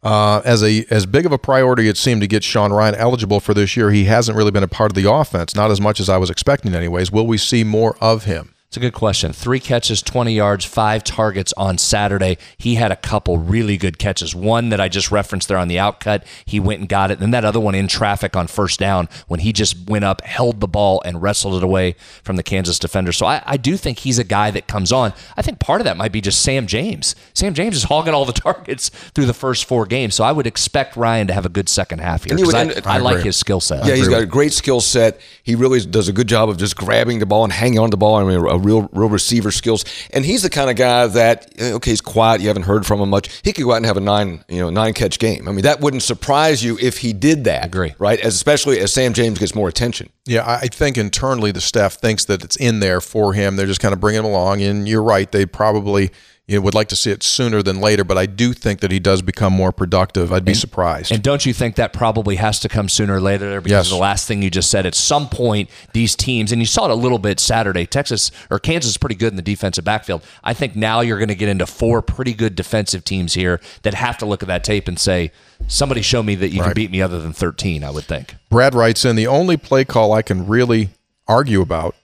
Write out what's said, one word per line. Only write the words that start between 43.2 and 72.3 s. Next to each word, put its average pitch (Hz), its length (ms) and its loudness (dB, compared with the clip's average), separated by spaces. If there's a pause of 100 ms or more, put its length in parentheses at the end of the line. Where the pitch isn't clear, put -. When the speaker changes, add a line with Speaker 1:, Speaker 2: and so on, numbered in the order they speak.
Speaker 3:
He 208 100 0
could 151 100 -4
go 123 80 2
out 117 60 4
and 113 100 0
have 101 100 0
a 98 40 -2
nine, 101 460 0
you 87 120 -6
know, 87 100 0
nine 110 240 0
catch - 240 -2
game. 110 320 -2
I - 20 -4
mean, 98 120 -2
that 143 180 2
wouldn't 135 220 0
surprise 143 600 0
you 117 160 -2
if 123 200 0
he 120 120 -2
did 139 340 0
that. 73 200 0
Speaker 2:
Agree. 87 320 -4
Speaker 3:
Right? 104 220 2
As, 104 160 -2
especially 143 440 2
as 98 140 0
Sam 127 200 0
James 110 260 0
gets 98 160 -2
more 104 120 0
attention. 117 420 -4 (180)
Speaker 1:
Yeah, 113 180 0
I, 120 120 -2
I 123 100 -4
think 139 280 -2
internally 113 560 -2
the 92 80 -6
staff 101 360 0
thinks 110 300 -2
that 98 180 -2
it's - 140 -6
in 117 240 0
there 92 200 0
for 104 320 0
him. 98 220 0
They're 98 100 0
just 98 160 -2
kinda 98 160 0
bringing 107 220 0
him 110 60 -2
along. 98 360 0
And 101 260 -2
you're 110 140 2
right. 101 300 2
They 98 160 2
probably, 101 640 0 (360)
you 101 100 0
know, 98 60 2
would 101 100 2
like 107 160 2
to 98 80 -4
see - 140 0
it 98 120 -4
sooner 110 400 0
than 95 160 -2
later, 104 240 2
but 92 140 0
I 92 80 2
do 104 260 0
think 107 300 -4
that 95 100 0
he 95 80 0
does 95 220 2
become 95 320 0
more 92 180 2
productive. 92 600 0
I'd 90 100 0
be 95 80 2
Speaker 2:
And 98 80 2
Speaker 1:
surprised. 82 520 -2
Speaker 2:
and 107 120 -2
don't 139 220 0
you 127 80 0
think 117 240 -2
that 117 160 0
probably 107 440 0
has 107 240 0
to 110 60 -4
come 101 220 -2
sooner 101 260 0
or 95 60 0
later 98 280 0
there? 98 120 -6
Because 98 240 4
Speaker 1:
Yes. 87 40 0
Speaker 2:
the 95 60 0
last 95 320 0
thing 101 140 -2
you 95 80 0
just 90 200 0
said, 98 160 2
at 90 80 -2
some 147 360 0
point, 107 400 0 (240)
these 113 200 2
teams, 113 380 -2
and 117 100 0
you 113 40 2
saw 220 200 0
it 160 60 2
a 110 40 2
little 120 240 2
bit 101 200 -2
Saturday, 101 460 0
Texas 127 460 -4 (180)
or 101 100 -2
Kansas 156 320 -2
is 98 60 -4
pretty 120 180 -4
good 113 160 0
in 95 60 -8
the 90 40 -8
defensive 92 440 -4
backfield. 101 380 -4 (200)
I 120 100 -4
think 117 220 -6
now 110 240 0
you're 113 200 0
gonna 107 160 -2
get 101 120 -2
into 95 180 0
four 117 360 0
pretty 127 320 -4